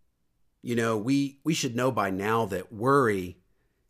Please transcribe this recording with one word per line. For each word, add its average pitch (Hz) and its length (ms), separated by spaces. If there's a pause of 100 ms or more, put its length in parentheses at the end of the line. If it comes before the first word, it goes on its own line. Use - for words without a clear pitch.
(640)
You 120 140
know, 113 200
we, 135 480
we 156 80
should 135 240
know 127 140
by 104 200
now 107 360
that 92 260
worry 107 640 (540)